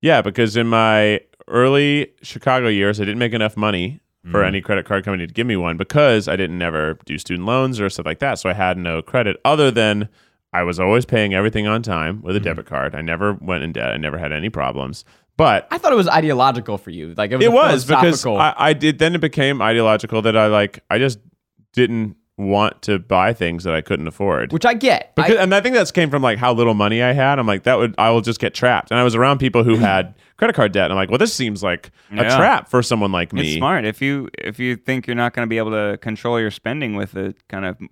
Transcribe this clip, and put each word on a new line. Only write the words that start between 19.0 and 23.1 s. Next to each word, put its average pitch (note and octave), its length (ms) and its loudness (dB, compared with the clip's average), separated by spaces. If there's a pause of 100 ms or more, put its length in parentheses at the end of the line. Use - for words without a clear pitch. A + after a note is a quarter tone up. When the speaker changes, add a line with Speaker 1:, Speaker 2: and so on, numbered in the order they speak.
Speaker 1:
it E3+ 60 -2
became C#3+ 420 0
ideological A2 600 2
that A2 140 2
I, A2 100 6
like, G#2 440 0
I A2 80 2
just B2+ 200 0 (540)
didn't A2+ 440 0 (220)
want G2+ 440 0
to G#2 160 -2
buy F#2 340 2